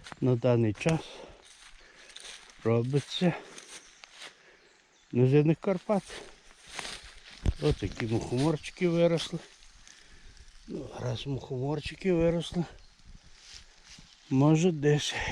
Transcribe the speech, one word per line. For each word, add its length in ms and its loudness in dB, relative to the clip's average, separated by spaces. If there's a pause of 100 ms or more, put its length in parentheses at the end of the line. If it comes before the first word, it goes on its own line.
(200)
на 160 2
даний 360 4
час 280 0 (1600)
робиться 680 2 (1800)
в 40 -4
низинах 440 6
Карпат. 420 -2 (1600)
Ось 120 4
такі 320 -4
мухоморчики 840 0
виросли. 500 0 (1300)
Ну, 220 -10 (100)
раз 260 -6
мухоморчики 840 -4
виросли, 520 0 (1700)
може, 420 6
десь 420 0 (180)